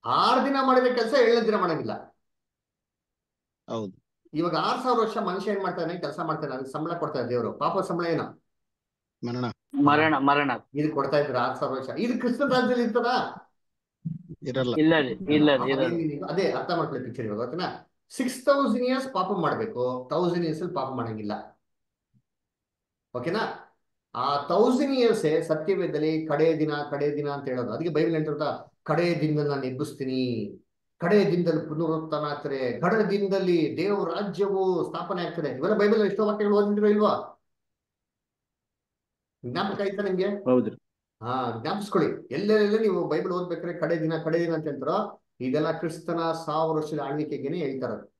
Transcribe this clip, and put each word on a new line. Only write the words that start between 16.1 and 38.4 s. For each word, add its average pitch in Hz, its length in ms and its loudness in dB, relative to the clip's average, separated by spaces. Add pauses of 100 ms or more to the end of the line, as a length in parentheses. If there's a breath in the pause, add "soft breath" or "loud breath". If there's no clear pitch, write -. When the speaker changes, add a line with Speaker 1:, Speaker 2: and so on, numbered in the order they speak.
Speaker 1:
ಅದೇ 160 260 0
ಅರ್ಥ 127 200 -4
ಮಾಡ್ಕೊಳ್ಳಿ 131 340 -2
picture 117 200 -8
ಇವಾಗ, 107 220 -4
ಓಕೆನಾ? - 440 -8 (180)
Six - 360 -6
thousand 277 340 4
years 254 340 -2
ಪಾಪ 190 180 0
ಮಾಡ್ಬೇಕು, 127 800 -2
thousand 170 360 0
years 156 160 -4
ಅಲ್ಲಿ 180 140 -6
ಪಾಪ 127 180 -4
ಮಾಡಂಗಿಲ್ಲ. 107 680 -8 (1500)
ಓಕೆನಾ? - 580 -6 (420)
ಆ 143 320 -2
thousand 254 500 4
ಇಯರ್ಸ್ 165 500 4
ಸತ್ಯವೇದದಲ್ಲಿ 156 800 0
ಕಡೆಯ 156 300 4
ದಿನ, 151 140 0 (180)
ಕಡೆಯ 143 260 0
ದಿನ 147 140 -2
ಅಂತ 139 180 -6
ಹೇಳೋದು. 123 240 -4
ಅದಕ್ಕೆ 165 180 -4
Bible 160 260 2
ಏನ್ 156 100 0
ಹೇಳ್ತಾ, 147 400 -4 (180)
ಕಡೆಯ 160 380 2
ದಿನದಲ್ಲಿ 147 280 2
ನಾನು 135 140 -2
ಎಬ್ಬಿಸ್ತೀನಿ, 127 880 -4 (460)
ಕಡೆಯ 180 340 4
ದಿನದಲ್ಲಿ 165 360 0
ಪುನರುತ್ಥಾನ 156 560 -2
ಆಗ್ತಾರೆ, 135 560 -4
ಕಡೆಯ 202 260 2
ದಿನದಲ್ಲಿ 185 720 2
ದೇವ್ರ 185 320 0
ರಾಜ್ಯವು 185 800 0
ಸ್ಥಾಪನೆ 175 360 -4
ಆಗ್ತಾರೆ. 156 240 -4
ಇವೆಲ್ಲ 175 280 0
ಬೈಬಲ್ 208 300 4
ಎಷ್ಟೋ 202 180 0
ವಾಕ್ಯಗಳು 208 320 2
ಓದಿದ್ರು 208 320 4
ಇಲ್ವಾ? - 500 2 (2000)